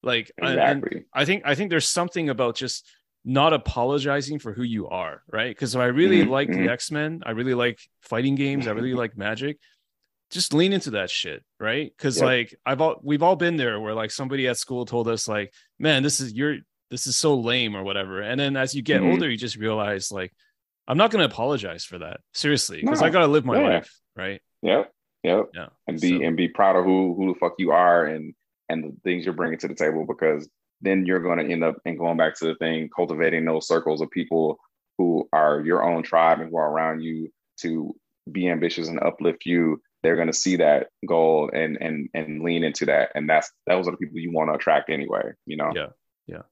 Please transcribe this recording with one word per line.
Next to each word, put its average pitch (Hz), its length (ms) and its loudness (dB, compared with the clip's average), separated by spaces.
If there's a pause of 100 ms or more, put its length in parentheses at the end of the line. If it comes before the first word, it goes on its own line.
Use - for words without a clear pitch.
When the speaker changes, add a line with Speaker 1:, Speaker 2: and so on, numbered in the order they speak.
Speaker 1:
Like, 117 280 -2 (120)
I, 131 100 0
and 131 60 2
Speaker 2:
Exactly. - 540 0
Speaker 1:
I 135 120 0
think, 190 220 -2
I 143 80 2
think 185 160 -4
there's 160 180 2
something 175 420 -2
about 120 260 -2
just - 300 -8 (380)
not 139 280 4
apologizing 139 880 0
for 113 120 -10
who 117 100 -8
you 113 260 -4
are, 85 420 -8
right? 110 260 -4
'Cause 120 180 -4
if 127 60 0
I 123 60 4
really 160 360 6
Speaker 2:
Mm-hmm, - 80 2
Speaker 1:
like 135 180 0
the - 100 -2
Speaker 2:
mm-hmm. 185 120 2
Speaker 1:
X-Men, 156 540 -4
I - 80 -6
really 127 220 -2
like 120 240 0 (220)
fighting 131 340 0
games, 139 320 -2
I 110 60 -2
really 123 220 -2
Speaker 2:
<laughs> 123 80 -2
Speaker 1:
like 113 140 -6
Magic, 113 420 -6 (720)
just - 240 -4
lean 180 180 4
into 185 200 -2
that 98 180 -2
shit, - 340 -8 (160)
right? 123 380 -4
'Cause 131 180 -2
Speaker 2:
Yep. 165 80 4
Speaker 1:
like, 123 300 0 (120)
I've 135 140 0
al-, 160 220 0
we've 147 200 0
all 180 140 6
been 170 200 0
there 117 220 0
where, 107 160 -6
like, 110 160 -4
somebody 135 380 -4
at 123 80 -2
school 123 300 -6
told 117 200 -2
us, 113 220 -2
like, 104 240 -4 (260)
"Man, 143 240 2
this 143 180 0
is, 123 120 -6
you're, 139 240 -2 (340)
this 123 160 -8
is 131 100 -2
so 147 220 2
lame," 117 380 0
or 95 80 -8
whatever. 98 380 -4
And 120 180 -4
then 139 160 -2
as 131 180 -2
you 135 80 -6
get 135 200 2
Speaker 2:
Mm-hmm. 175 100 4
Speaker 1:
older, 170 180 0
you 117 60 -2
just 110 200 -8
realize, 107 540 -2
like, 92 220 -8 (560)
I'm 131 100 0
not 214 140 6
gonna 202 140 4
apologize 110 580 -4
for 92 140 -14
that, 80 220 -12 (120)
seriously, 143 500 -2
'cause 302 200 0
I - 40 4
Speaker 2:
No. 160 60 2
Speaker 1:
gotta 170 160 6
live 151 160 4
my 127 140 2
Speaker 2:
Yeah. 277 100 4
Speaker 1:
life, - 260 0 (220)
right? 95 260 -8 (200)
Speaker 2:
Yep, 92 300 2 (300)
yep. 92 320 2
Speaker 1:
Yeah. 85 140 -12 (180)
Speaker 2:
And 80 140 -6
be, 87 180 2
Speaker 1:
So 71 60 0
Speaker 2:
and 82 120 0
be 85 120 0
proud 95 260 4
of 90 100 4
who, 92 300 4
who 95 180 0
the 85 60 -6
fuck 87 200 -2
you 87 120 0
are 87 360 6
and, 78 280 -8 (340)
and 80 160 -4
the 73 200 -12
things 87 200 -2
you're 87 100 -2
bringing 80 240 -4
to 82 100 -6
the - 60 -8
table, 78 320 0
because 76 420 0 (320)
then 95 260 2
you're 92 140 2
gonna 85 240 0
end 82 180 -2
up, 82 220 0
and 82 140 -6
going 85 180 0
back 80 220 2
to 82 80 -4
the 80 100 0
thing, 80 380 -4
cultivating 80 500 0
those 80 240 -2
circles 80 320 0
of 78 100 -4
people 80 480 0 (400)
who 87 340 2
are 76 280 4
your 80 240 2
own 82 180 2
tribe 82 380 4
and 82 100 -8
who 82 60 -4
are 78 160 0
around 80 300 -2
you 80 300 -8 (260)
to 82 360 -4 (380)
be 90 160 0
ambitious 82 400 0
and 82 120 -4
uplift 82 460 0
you. 85 340 2 (220)
They're 80 140 4
gonna 82 160 0
see 92 240 0
that 73 320 4 (180)
goal 80 480 4
and, 78 260 -2
and, 78 340 -6
and 78 280 -6
lean 85 220 0
into 76 220 -2
that. 71 280 2
And 76 160 -2
that's, 78 180 4 (200)
those 92 180 2
are 87 60 -2
the 87 40 -8
people 80 220 -8
you 82 140 -6
wanna 78 220 0
attract 73 360 2
anyway, 71 400 -2 (160)
you 78 100 -10
know? 76 180 -2
Speaker 1:
Yeah. 73 140 -6 (380)
Yeah. 82 260 -14